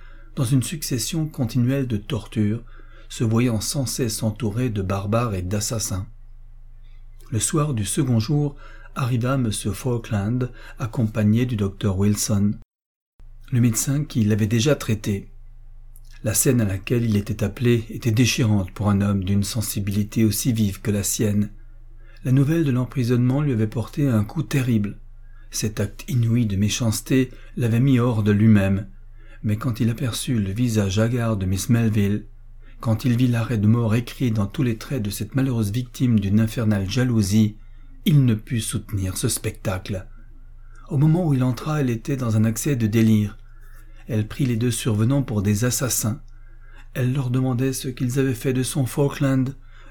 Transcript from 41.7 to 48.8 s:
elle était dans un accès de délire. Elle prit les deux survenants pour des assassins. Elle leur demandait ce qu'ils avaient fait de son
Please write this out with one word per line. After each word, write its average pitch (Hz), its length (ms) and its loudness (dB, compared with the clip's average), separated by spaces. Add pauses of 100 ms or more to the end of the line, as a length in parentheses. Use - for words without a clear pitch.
elle 127 80 2
était 120 280 -2
dans 117 180 0
un 107 80 6
accès 113 320 0
de 113 120 2
délire. 110 500 4 (720)
Elle 107 200 0
prit - 180 -2
les 120 100 2
deux 120 160 2
survenants 117 500 2
pour 104 220 0
des 104 220 2
assassins. 123 560 -2 (720)
Elle 127 180 0
leur 131 160 -2
demandait 131 440 2
ce 139 140 -8
qu'ils 127 300 -2
avaient 135 160 2
fait 131 200 -2
de 131 100 0
son 131 220 0